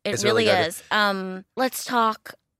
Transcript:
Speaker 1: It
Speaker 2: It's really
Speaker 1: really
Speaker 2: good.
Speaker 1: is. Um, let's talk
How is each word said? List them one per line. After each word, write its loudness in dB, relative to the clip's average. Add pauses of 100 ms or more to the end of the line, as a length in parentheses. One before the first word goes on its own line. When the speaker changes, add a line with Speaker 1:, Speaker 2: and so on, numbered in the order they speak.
Speaker 1:
It -4
Speaker 2:
It's -4
really 4
Speaker 1:
really 4
Speaker 2:
good. 2
Speaker 1:
is. -8
Um, 0 (100)
let's -2
talk -2 (240)